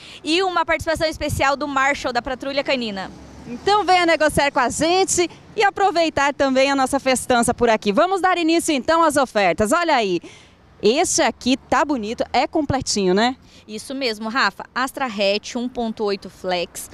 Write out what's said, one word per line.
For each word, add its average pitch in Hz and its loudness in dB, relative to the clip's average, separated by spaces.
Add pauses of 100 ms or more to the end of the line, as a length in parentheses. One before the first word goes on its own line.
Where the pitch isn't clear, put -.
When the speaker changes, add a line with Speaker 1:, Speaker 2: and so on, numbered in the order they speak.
(240)
Speaker 1:
e 330 0
uma 349 0
participação 320 -2
especial 285 -2
do 285 -6
Marshall 269 -2
da 240 -2
Patrulha 277 -6
Canina. 226 -4 (380)
Speaker 2:
Então 392 0
venha 359 4
negociar 302 2
com 285 -2
a 247 2
gente 349 0 (280)
e 427 0
aproveitar 330 2
também 269 2
a 277 2
nossa 262 0
festança 240 2
por 233 2
aqui. 214 0
Vamos 349 2
dar 359 2
início 330 2
então 311 2
às 302 2
ofertas. 208 2
Olha 330 2
aí, 196 0 (580)
este 294 2
aqui 247 0
tá 277 0
bonito, 247 -4
é 254 2
completinho, 220 0
né? 247 2 (320)
Speaker 1:
Isso 214 -12
mesmo, 220 -6
Rafa. 220 -2 (120)
Astra 262 -4
Hatch 202 -2
um 240 -4
ponto 233 -6
oito 202 -4
Flex, 180 -6